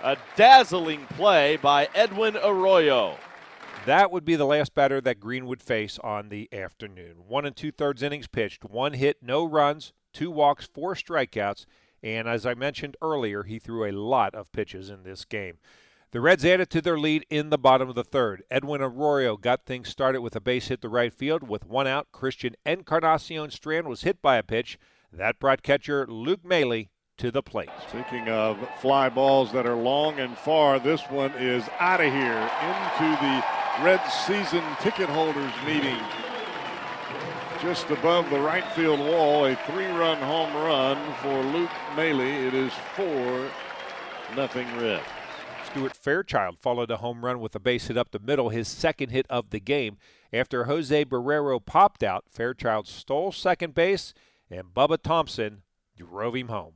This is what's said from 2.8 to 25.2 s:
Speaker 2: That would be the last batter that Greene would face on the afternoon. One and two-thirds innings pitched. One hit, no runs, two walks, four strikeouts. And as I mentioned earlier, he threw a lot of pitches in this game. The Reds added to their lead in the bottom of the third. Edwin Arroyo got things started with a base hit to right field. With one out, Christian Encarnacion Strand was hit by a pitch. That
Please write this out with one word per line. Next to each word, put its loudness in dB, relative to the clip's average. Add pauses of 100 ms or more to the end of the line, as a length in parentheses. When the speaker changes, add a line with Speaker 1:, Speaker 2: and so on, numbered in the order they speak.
Speaker 2:
That 6
would -4
be 2
the 2
last 2
batter 2
that -2
Greene -8
would -8
face -2
on -8
the -12
afternoon. -14 (120)
One -2
and -6
two-thirds -4
innings -6
pitched. -4
One -4
hit, 0
no -2
runs, 0 (220)
two -6
walks, 2
four -8
strikeouts. -4 (360)
And -6
as -2
I -2
mentioned -8
earlier, -2
he -10
threw -6
a -4
lot 0
of -14
pitches -8
in -18
this -16
game. -10 (520)
The -6
Reds 4
added 4
to -2
their 0
lead -2
in -4
the 2
bottom 4
of -8
the -4
third. -2
Edwin -2
Arroyo 0
got 0
things -10
started 0
with -8
a -6
base -2
hit -4
to -10
right 0
field. -4
With -8
one -2
out, -2
Christian -6 (100)
Encarnacion 0
Strand -6
was -10
hit -2
by 6
a 2
pitch. -4 (340)
That -2